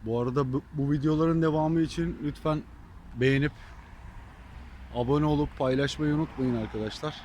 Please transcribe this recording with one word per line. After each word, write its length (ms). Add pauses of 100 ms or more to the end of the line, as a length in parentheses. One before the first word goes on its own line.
Bu 160
arada 320
bu, 100 (100)
bu 180
videoların 500
devamı 400
için 420
lütfen 400 (560)
beğenip 340 (1400)
abone 300
olup 320
paylaşmayı 580
unutmayın 400
arkadaşlar. 680